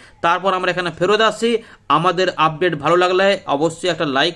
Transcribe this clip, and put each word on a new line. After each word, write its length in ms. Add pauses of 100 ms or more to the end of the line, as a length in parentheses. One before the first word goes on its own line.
(220)
তারপর 320
আমরা 160
এখানে 280
ফেরত 220
আসছি। 380 (300)
আমাদের 480
আপডেট 420
ভালো 180
লাগলে 500
অবশ্যই 420
একটা 180
লাইক 300